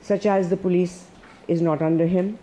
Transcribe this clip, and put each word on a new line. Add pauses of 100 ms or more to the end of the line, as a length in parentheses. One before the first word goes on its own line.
such
as
the
police (440)
is
not
under
him.